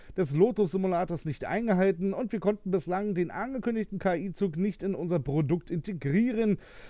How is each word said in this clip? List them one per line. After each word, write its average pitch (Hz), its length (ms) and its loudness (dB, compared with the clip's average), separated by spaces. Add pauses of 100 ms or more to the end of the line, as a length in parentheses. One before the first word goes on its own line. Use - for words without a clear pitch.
(160)
des 156 160 0
Lotus-Simulators 185 920 2
nicht 151 200 -6
eingehalten 196 680 2
und 226 160 -4
wir 226 80 -2
konnten 196 320 0
bislang 190 440 0
den 175 180 0
angekündigten 226 680 -4
K-I-Zug 180 580 0
nicht 190 280 -2
in 196 100 0
unser 165 240 0
Produkt 147 540 0
integrieren. 202 840 2 (320)